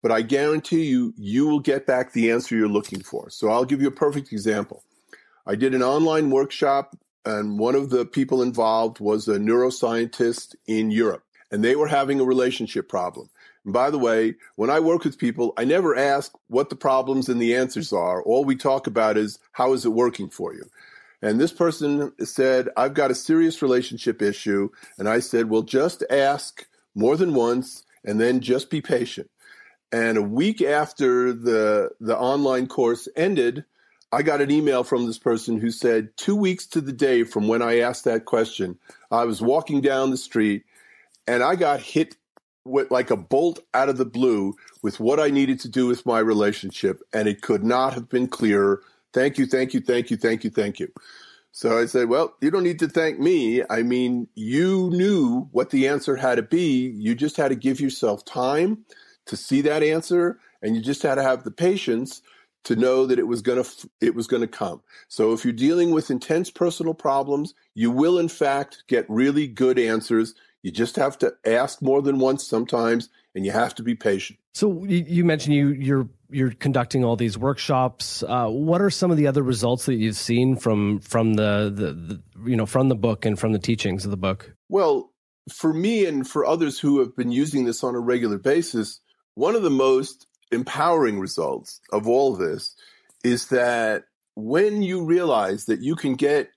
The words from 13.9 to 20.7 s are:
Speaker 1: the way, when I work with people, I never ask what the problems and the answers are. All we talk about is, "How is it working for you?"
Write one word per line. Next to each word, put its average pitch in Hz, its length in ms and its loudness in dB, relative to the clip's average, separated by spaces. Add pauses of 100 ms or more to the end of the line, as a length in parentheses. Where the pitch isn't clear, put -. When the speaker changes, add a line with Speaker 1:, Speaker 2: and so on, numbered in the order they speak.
Speaker 1:
the 151 80 -2
way, 113 380 2 (200)
when 113 140 0
I 156 100 4
work 165 240 2
with 147 140 -4
people, 120 380 -2
I 113 80 -2
never 156 320 2
ask 139 360 0 (160)
what 131 220 0
the 135 60 -8
problems 131 520 0
and 120 120 0
the 117 140 2
answers 127 380 -2
are. 90 300 -2
All 127 220 2
we 135 120 0
talk 135 300 -2
about 110 300 0
is, 107 220 -2 (140)
"How 131 200 0
is 127 120 -2
it 117 60 2
working 113 400 0
for - 240 -10
you?" - 100 -18 (580)